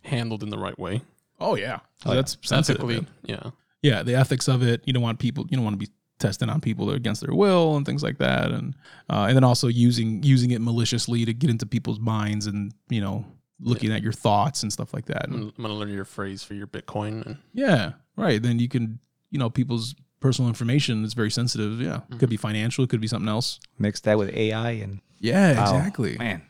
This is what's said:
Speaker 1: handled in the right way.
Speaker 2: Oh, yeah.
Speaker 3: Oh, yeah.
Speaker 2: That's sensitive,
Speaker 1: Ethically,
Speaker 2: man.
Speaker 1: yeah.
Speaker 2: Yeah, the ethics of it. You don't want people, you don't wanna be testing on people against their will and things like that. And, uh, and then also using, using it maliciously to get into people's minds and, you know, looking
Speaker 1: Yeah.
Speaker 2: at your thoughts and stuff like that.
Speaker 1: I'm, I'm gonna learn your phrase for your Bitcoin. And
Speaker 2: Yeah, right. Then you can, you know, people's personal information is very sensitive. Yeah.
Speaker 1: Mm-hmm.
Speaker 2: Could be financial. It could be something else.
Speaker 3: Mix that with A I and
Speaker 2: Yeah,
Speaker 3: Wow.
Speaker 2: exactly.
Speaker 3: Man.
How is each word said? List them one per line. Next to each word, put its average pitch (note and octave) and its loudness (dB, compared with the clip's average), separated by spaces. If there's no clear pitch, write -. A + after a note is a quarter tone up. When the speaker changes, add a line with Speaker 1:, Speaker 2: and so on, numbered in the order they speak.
Speaker 1:
handled A2+ -4
in G#2 -8
the G#2 -6
right F#2+ -8
way. F#2 -4
Speaker 2:
Oh, G#3+ 0
yeah. G#2+ -6
Speaker 3:
Oh, - 0
yeah. G#2 2
Speaker 2:
That's C3 -2
sensitive, C3+ 2
Speaker 1:
Ethically, A#2 -2
Speaker 2:
man. - -4
Speaker 1:
yeah. A#2+ -10
Speaker 2:
Yeah, A#2+ 4
the B2 0
ethics C3 4
of B2+ 4
it. A#2+ 2
You C#3 -2
don't B2 2
want A2+ -2
people, - -2
you C3 0
don't B2 2
wanna G#2 -2
be G2+ -6
testing A2+ 0
on D3+ 0
people G#2+ -2
against G#2+ -2
their - -2
will E3+ 4
and C#3+ 0
things C3+ -2
like - -4
that. - 2
And, - -4
uh, G#2 2
and B2+ 4
then C3 8
also B2 4
using, A#2 4
using B2+ 6
it A#2 0
maliciously A#2 0
to A2+ 0
get B2+ 0
into A2+ 0
people's G#2+ -4
minds G#2+ -2
and, G2+ -6
you A#2 0
know, G2 -4
looking A#2 0
Speaker 1:
Yeah. A2 -2
Speaker 2:
at G#2 -4
your A2 -2
thoughts G#2 2
and G#2 -4
stuff - -8
like A2 -8
that. - -4
Speaker 1:
I'm, G#2+ -8
I'm B2 -12
gonna G#2+ -6
learn G#2 -6
your G2 -8
phrase G2 -10
for - -14
your G2+ -10
Bitcoin. G#2+ -8
And A2 -10
Speaker 2:
Yeah, D#3+ 2
right. D#3 2
Then A#2+ 0
you A#2+ 0
can, A#2 -2
you C#3+ -4
know, A#2+ 0
people's B2 -2
personal B2+ 2
information A#2+ 0
is A2 -6
very A2 0
sensitive. A#2 -2
Yeah. D3 -4
Speaker 1:
Mm-hmm. A#2+ -16
Speaker 2:
Could B2+ 4
be A2+ 0
financial. G#2+ 0
It A#2+ -2
could A2+ 0
be A2 -2
something G#2 -2
else. A2 -4
Speaker 3:
Mix G2+ -2
that G#2+ 4
with G2 0
A G#2+ 0
I A2+ -4
and G2 -8
Speaker 2:
Yeah, D3+ 6
Speaker 3:
Wow. G#2 4
Speaker 2:
exactly. G2+ 2
Speaker 3:
Man. G2+ -4